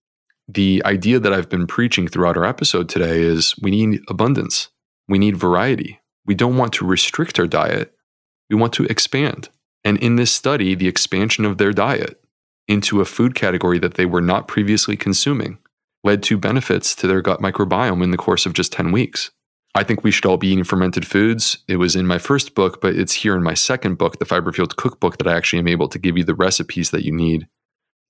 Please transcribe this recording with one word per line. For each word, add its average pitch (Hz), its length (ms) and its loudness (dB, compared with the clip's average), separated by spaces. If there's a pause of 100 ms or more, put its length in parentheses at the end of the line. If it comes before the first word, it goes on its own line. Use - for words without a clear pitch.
(480)
the 98 360 2
idea 101 360 2
that 101 120 2
I've 92 160 -2
been 87 200 -2
preaching 107 400 0
throughout 87 280 0
our 85 80 2
episode 92 440 -2
today 82 340 0
is 82 400 0
we 98 80 0
need 107 380 2
abundance. - 600 -2 (380)
We 98 120 2
need 101 180 2
variety. 92 640 0 (260)
We 101 80 0
don't 123 220 2
want 120 180 0
to - 100 -4
restrict - 540 0
our 87 80 2
diet. 80 480 -2 (560)
We 107 60 2
want 113 160 2
to - 140 0
expand. - 640 -4 (340)
And 104 140 2
in 120 180 2
this 120 160 2
study, 113 420 0
the 92 140 0
expansion 104 560 -2
of 98 140 0
their 104 140 2
diet 107 480 -2 (460)
into 104 340 0
a 95 40 2
food 123 320 0
category 90 420 0
that 85 160 -2
they 92 120 2
were 87 140 0
not 90 280 0
previously 104 480 0
consuming 101 640 -2 (440)
led 101 220 2
to 110 120 2
benefits 98 600 0
to - 100 -2
their 95 160 2
gut 95 180 0
microbiome 95 640 0
in 90 80 2
the 90 60 0
course 92 300 0
of 87 60 -4
just 87 200 -2
ten 87 180 -2
weeks. - 400 -2 (440)
I 101 100 0
think 104 200 0
we 107 60 4
should - 160 2
all 92 100 4
be 98 120 0
eating 95 160 2
fermented 90 420 0
foods. 110 500 0 (100)
It 92 100 -2
was 87 200 2
in 92 100 0
my 87 120 0
first - 360 -2
book, 95 280 0
but 92 120 2
it's 90 200 -2
here 101 200 0
in 90 80 0
my 82 120 0
second 101 420 -2
book, 85 220 -2
the - 80 -4
Fiber 90 260 -2
Fueled 87 240 -2
Cookbook, - 400 -2
that 87 100 -2
I 85 80 2
actually 85 260 0
am 85 80 0
able 85 200 0
to - 100 -10
give 90 200 0
you 87 60 2
the 82 100 0
recipes 90 560 -2
that - 160 -4
you 76 60 -2
need 82 360 0 (600)